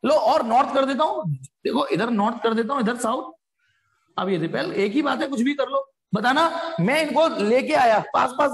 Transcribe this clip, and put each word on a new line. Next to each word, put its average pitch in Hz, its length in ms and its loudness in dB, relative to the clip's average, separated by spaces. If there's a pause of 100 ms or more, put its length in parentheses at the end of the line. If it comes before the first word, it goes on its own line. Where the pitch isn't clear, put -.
लो 277 100 2
और 302 280 2
north 254 320 2
कर 269 100 2
देता 277 200 0
हूं, 311 300 -2
देखो - 520 -4
इधर 220 240 -2
north 226 320 0
कर 226 120 0
देता 226 200 -2
हूं, 269 80 0
इधर 240 140 0
south, 240 360 -4 (840)
अब 185 100 -2
ये 190 100 0
रिपेल, 156 340 -4
एक 202 200 0
ही 294 100 2
बात 277 200 -2
है, 277 60 -4
कुछ 269 120 -4
भी 277 140 0
कर 269 140 -2
लो। 277 240 -4 (220)
बताना, 262 680 0
मैं 277 260 2
इनको 294 220 2 (160)
लेके 240 300 2
आया, 233 240 4 (160)
पास 254 240 0
पास 285 160 2